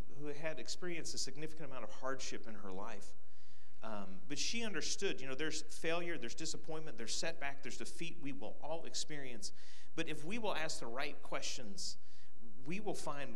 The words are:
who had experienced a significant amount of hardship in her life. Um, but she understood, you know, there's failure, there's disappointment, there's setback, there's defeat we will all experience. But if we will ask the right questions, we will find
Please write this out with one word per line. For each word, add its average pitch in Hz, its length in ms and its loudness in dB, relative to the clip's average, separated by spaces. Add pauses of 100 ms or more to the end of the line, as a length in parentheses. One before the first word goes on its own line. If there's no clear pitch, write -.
(200)
who 147 120 0
had 151 260 -2
experienced 165 560 0
a 123 40 0
significant 151 500 0
amount 127 160 0
of 107 60 0 (100)
hardship 131 480 0
in 110 60 0
her 101 180 0
life. 101 420 0 (680)
Um, 104 220 0 (220)
but 139 100 0
she 233 260 2
understood, 170 560 0
you 135 80 0
know, 131 80 0
there's 151 260 0
failure, 170 560 0
there's 117 160 0
disappointment, 156 640 0
there's 113 160 0
setback, 139 480 0
there's 123 140 0
defeat 165 440 0
we 139 120 0
will 110 300 0
all 160 220 0
experience. 127 680 0 (460)
But 160 100 0
if 147 160 0
we 202 140 0
will 208 160 0
ask 156 240 0
the 131 80 0
right 139 380 0
questions, 117 720 0 (680)
we 165 140 0
will 208 160 0
find 143 420 0